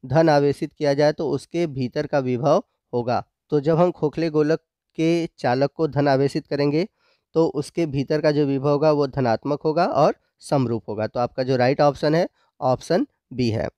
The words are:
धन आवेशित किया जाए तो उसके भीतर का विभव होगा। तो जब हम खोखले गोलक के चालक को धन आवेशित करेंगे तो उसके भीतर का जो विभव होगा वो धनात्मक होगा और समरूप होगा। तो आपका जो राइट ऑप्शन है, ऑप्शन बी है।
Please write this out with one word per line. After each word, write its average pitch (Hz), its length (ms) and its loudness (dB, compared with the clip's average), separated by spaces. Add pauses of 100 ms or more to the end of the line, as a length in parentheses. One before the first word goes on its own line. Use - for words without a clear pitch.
धन 160 240 4
आवेशित 143 440 2
किया 143 220 -2
जाए 147 180 2
तो 156 180 -6
उसके 165 380 -4
भीतर 135 380 -6
का 147 140 -2
विभव 135 420 0 (300)
होगा। 120 300 -2 (280)
तो 151 100 2
जब 151 180 0
हम 180 140 4
खोखले 160 380 -4
गोलक 151 300 0 (380)
के 165 280 0 (120)
चालक 131 340 0
को 160 160 -2
धन 143 200 0
आवेशित 139 380 0
करेंगे 147 400 -2 (480)
तो 160 200 4
उसके 160 340 -4
भीतर 143 320 -2
का 151 120 2
जो 147 140 2
विभव 135 220 -2
होगा 147 240 2
वो 143 160 2
धनात्मक 131 540 -2
होगा 160 240 0
और 165 280 2 (280)
समरूप 120 460 -2
होगा। 107 180 -6
तो 123 140 -6
आपका 120 220 -4
जो 131 140 0
राइट 123 240 2
ऑप्शन 147 340 2
है, 175 140 0 (320)
ऑप्शन 160 460 -2 (260)
बी 123 180 -2
है। 107 280 -4